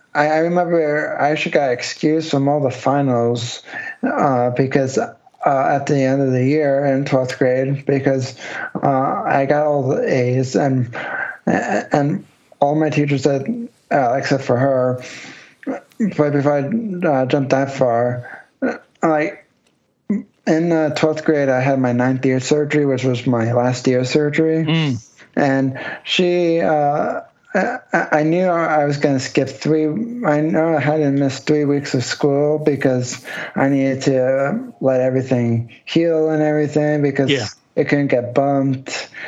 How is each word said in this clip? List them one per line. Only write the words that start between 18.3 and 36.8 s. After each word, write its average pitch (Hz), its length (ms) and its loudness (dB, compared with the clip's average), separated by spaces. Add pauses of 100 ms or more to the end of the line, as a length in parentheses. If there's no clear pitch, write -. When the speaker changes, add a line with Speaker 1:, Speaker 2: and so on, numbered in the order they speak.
Speaker 1:
like, - 420 0 (1040)
in, 170 260 2
uh, 156 220 0
twelfth 156 300 0
grade, 143 240 2
I 127 120 2
had 135 180 2
my 127 140 2
ninth 127 320 0
year 131 160 2
surgery, 147 460 0
which 123 180 0
was 123 220 0
my 117 260 0
last 123 340 0
year 127 180 2
surgery. 156 600 0
Speaker 2:
Mm. 151 440 -2 (280)
Speaker 1:
And 135 440 0 (240)
she, 175 560 0
uh, 151 600 0 (340)
I, 233 260 -2 (320)
I 151 100 2
knew 170 240 2
I 165 380 2
was 143 120 0
gonna 139 240 2
skip 131 280 -2
three. 156 360 0 (400)
I 151 160 2
know 160 360 0
I 143 40 0
had 151 180 0
to 147 120 2
miss 139 300 0
three 151 240 0
weeks 143 300 -2
of 127 100 0
school 147 540 0
because 135 680 -2 (300)
I 139 140 0
needed 135 340 0
to 135 800 0
let 131 200 2
everything 120 720 0 (120)
heal 160 460 2
and 156 120 0
everything 151 600 2